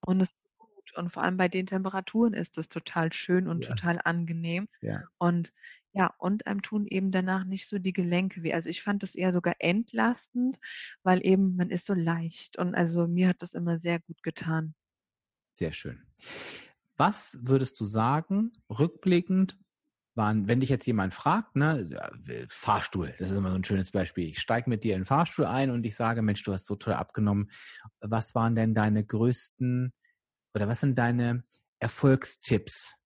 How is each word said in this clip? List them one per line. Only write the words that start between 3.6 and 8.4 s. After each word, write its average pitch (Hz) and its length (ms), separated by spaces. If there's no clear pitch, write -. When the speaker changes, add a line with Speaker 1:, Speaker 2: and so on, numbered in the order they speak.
Speaker 2:
Ja. - 20
Speaker 1:
total 170 380
angenehm. 170 680
Speaker 2:
Ja. - 280
Speaker 1:
Und 175 340
ja, 190 260
und 202 280
einem 202 160
tun 208 240
eben 190 240
danach 185 340
nicht 190 220
so 202 120
die 185 140
Gelenke 180 500